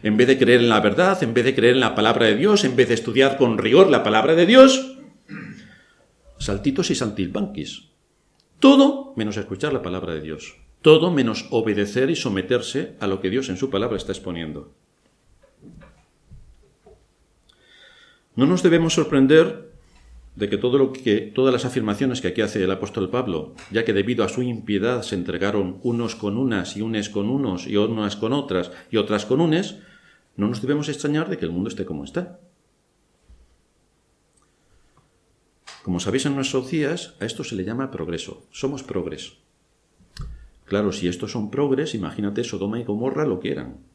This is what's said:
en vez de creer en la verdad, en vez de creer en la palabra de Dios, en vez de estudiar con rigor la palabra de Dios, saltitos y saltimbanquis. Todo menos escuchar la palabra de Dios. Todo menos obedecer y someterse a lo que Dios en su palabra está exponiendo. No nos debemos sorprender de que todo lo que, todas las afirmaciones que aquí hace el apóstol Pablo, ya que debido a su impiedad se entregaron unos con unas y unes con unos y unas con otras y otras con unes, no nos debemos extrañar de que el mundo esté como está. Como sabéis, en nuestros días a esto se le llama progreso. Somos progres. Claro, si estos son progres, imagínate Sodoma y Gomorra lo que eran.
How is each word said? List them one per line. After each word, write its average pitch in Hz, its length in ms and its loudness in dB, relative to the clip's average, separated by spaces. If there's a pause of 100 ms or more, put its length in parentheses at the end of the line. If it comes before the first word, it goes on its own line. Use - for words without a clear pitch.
en 107 160 2
vez 123 80 8
de 135 100 6
creer 123 240 6
en 120 80 4
la 107 120 6
verdad, 175 420 2
en 117 100 -2
vez 120 140 2
de 135 80 2
creer 120 180 6
en 131 80 4
la 113 140 0
palabra 113 320 2
de 104 100 4
Dios, 196 280 2
en 123 120 0
vez 123 120 4
de 117 60 2
estudiar 131 440 0
con 117 180 4
rigor 127 320 6
la 123 140 4
palabra 110 320 2
de 170 100 6
Dios, 262 540 8 (1400)
saltitos 131 540 -2
y 151 60 2
saltimbanquis. - 920 -6 (680)
Todo 277 580 6
menos 107 220 -4
escuchar 104 340 -6
la 123 80 -2
palabra 87 320 -8
de 78 80 -6
Dios. 76 340 -14 (280)
Todo 160 280 6
menos 120 400 -2
obedecer 110 600 -2
y 160 60 -2
someterse 120 840 -4
a 104 60 -6
lo - 160 -2
que 92 80 -2
Dios 131 180 -4
en - 80 -6
su 135 140 -6
palabra 107 260 -2
está 95 160 -8
exponiendo. 80 600 -12 (3500)
No 123 80 4
nos 180 180 2
debemos 165 300 4
sorprender 147 800 4 (680)
de 104 120 -4
que 101 80 -2
todo 123 220 2
lo 135 140 2
que, 104 280 0
todas 131 320 0
las 127 120 -2
afirmaciones 120 560 -2
que 92 80 -2
aquí 101 120 -2
hace 104 220 -2
el 92 80 2
apóstol 95 400 -4
Pablo, 104 420 -4 (200)
ya 113 120 0
que 110 80 0
debido 104 320 0
a 95 40 -2
su 127 140 -4
impiedad 117 600 -2
se - 140 -6
entregaron 95 680 -4
unos 117 320 -4
con 104 240 -6
unas 107 380 -4
y 104 60 -6
unes 107 280 -4
con 101 180 -4
unos 110 380 -4
y 101 100 -4
unas 107 380 0
con 110 180 -4
otras 95 380 -4 (200)
y 110 60 -2
otras 104 300 -2
con 131 140 0
unes, 170 400 -2 (560)
no 104 100 -2
nos 120 160 -4
debemos 147 260 -4
extrañar 151 400 -4
de 185 80 -6
que - 80 -6
el 82 60 -4
mundo 92 180 -4
esté - 160 -8
como 71 200 -10
está. 175 340 -10 (3500)
Como 87 160 -4
sabéis, 104 280 -2
en 139 100 -2
nuestros 131 340 -4
días 156 500 -4
a 104 60 -6
esto - 160 -10
se - 140 -8
le 92 80 -4
llama 123 260 -6
progreso. 82 600 -10
Somos 139 320 -8
progres. 82 500 -8 (1300)
Claro, 101 280 -2
si 87 160 -4
estos 90 240 -6
son 107 180 -6
progres, 139 440 -2
imagínate 101 500 -6
Sodoma 104 340 -6
y 120 60 -8
Gomorra 131 420 -4
lo 104 140 -2
que - 100 -6
eran. 64 280 -10 (160)